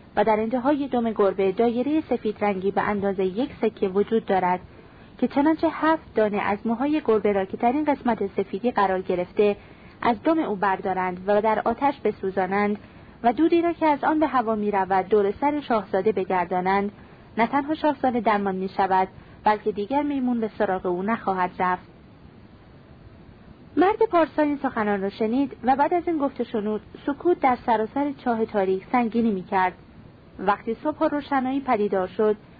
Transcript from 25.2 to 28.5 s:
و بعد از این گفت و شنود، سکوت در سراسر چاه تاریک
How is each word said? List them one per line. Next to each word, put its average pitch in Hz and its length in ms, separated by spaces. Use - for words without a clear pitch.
و 254 120
بعد 294 180
از 349 140
این 339 100
گفت 277 240
و - 20
شنود، 214 380
سکوت 339 340
در 247 260
سراسر 240 460
چاه 226 340
تاریک 190 460